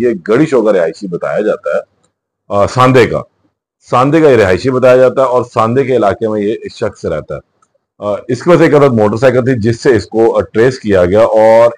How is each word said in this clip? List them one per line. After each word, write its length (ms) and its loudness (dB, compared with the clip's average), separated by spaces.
ये 100 0
गढ़ी 320 -2
शोगा 260 0
रिहायशी 360 -4
बताया 340 -6
जाता 340 -4
है, 60 -4
अ, 160 0
सांदे 400 2
का, 180 -4
सांदे 420 -2
का 80 4
ये 60 4
रिहायशी 340 0
बताया 280 2
जाता 240 2
है 60 0
और 180 -2
सांदे 380 -2
के 100 -4
इलाके 340 -2
में 140 -4
ये 180 -4
शख्स 340 -8
रहता 300 -8
है। 40 -12
अ, 300 -6
इसके 200 -4
पास 120 4
एक 120 2
अदद 200 2
मोटरसाइकिल 480 0
थी 180 -2
जिससे 320 -2
इसको, 360 0
अ, 140 0
ट्रेस 360 -2
किया 280 0
गया 200 2
और 520 4